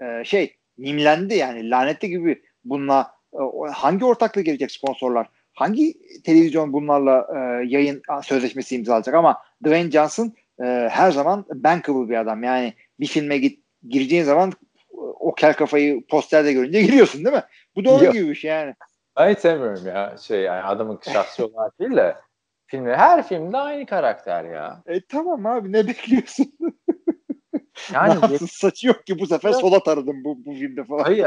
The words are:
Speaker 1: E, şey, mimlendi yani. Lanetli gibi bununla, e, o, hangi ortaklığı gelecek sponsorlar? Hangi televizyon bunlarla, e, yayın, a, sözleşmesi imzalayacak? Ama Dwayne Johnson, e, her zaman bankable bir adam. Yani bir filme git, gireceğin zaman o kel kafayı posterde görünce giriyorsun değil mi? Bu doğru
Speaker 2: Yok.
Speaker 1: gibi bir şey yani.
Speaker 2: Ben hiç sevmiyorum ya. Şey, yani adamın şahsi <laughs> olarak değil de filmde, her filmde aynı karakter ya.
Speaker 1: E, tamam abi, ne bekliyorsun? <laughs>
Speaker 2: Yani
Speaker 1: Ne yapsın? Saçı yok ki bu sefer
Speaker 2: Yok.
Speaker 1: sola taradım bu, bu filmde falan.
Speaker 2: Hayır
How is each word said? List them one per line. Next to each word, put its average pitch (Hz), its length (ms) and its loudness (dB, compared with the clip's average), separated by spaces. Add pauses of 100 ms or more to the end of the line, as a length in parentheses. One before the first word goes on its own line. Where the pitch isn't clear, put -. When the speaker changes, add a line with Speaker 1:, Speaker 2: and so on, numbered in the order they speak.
Speaker 1:
E, 117 220 -8
şey, 185 320 -2 (220)
mimlendi 151 580 0
yani. 120 340 -4
Lanetli 143 400 0
gibi 170 340 -2 (220)
bununla, 135 480 -2 (200)
e, - 40 -14
o, 143 300 -6
hangi 156 380 -2
ortaklığı 226 360 0
gelecek 139 300 -4
sponsorlar? 123 580 -4 (240)
Hangi 254 440 -2 (260)
televizyon 160 500 4
bunlarla, 143 600 2
e, 123 320 -4
yayın, 143 400 0
a, 143 140 -6
sözleşmesi 131 540 -4
imzalayacak? 120 400 0
Ama 165 260 4 (220)
Dwayne 165 280 2
Johnson, 156 420 0 (280)
e, 123 300 -2
her 175 200 4
zaman 160 380 -2
bankable 143 600 0
bir 117 80 -2
adam. 110 260 -4
Yani 123 300 -2 (260)
bir 147 80 -6
filme 147 300 -2
git, 135 260 -2 (260)
gireceğin 139 340 0
zaman 165 300 2 (640)
o - 160 -2
kel 151 180 4
kafayı 147 540 0
posterde 151 460 2
görünce 139 280 2
giriyorsun 202 440 4
değil 277 100 2
mi? 220 80 -2 (320)
Bu 190 100 -4
doğru 262 200 6
Speaker 2:
Yok. 180 80 6
Speaker 1:
gibi 190 160 -2
bir 143 60 -4
şey 156 160 -6
yani. 151 240 -6 (420)
Speaker 2:
Ben 185 180 4
hiç 202 40 -4
sevmiyorum 113 480 -2
ya. 98 300 -6
Şey, 104 240 -4
yani 92 220 -4
adamın 104 360 -6 (140)
şahsi 107 300 -2
<laughs> - 20 -2
olarak 110 340 -8
değil 240 160 -4
de 117 200 2 (520)
filmde, 131 300 -4
her 294 300 6
filmde 180 300 -6
aynı 285 280 -6
karakter 104 580 -4
ya. 82 440 -12
Speaker 1:
E, 180 140 -6
tamam 294 440 -6
abi, 220 260 -4
ne 208 160 2
bekliyorsun? 247 720 -2
<laughs> 330 160 -6 (1160)
Speaker 2:
Yani 165 160 4
Speaker 1:
Ne - 40 6
yapsın? 147 380 2
Saçı - 360 -2
yok - 180 0
ki 185 140 -6
bu 185 80 -4
sefer 160 240 0
Speaker 2:
Yok. 165 100 0
Speaker 1:
sola 190 220 4
taradım 143 400 -2
bu, 135 220 -10
bu 143 80 -12
filmde 135 300 -10
falan. 147 200 -4
Speaker 2:
Hayır 196 240 2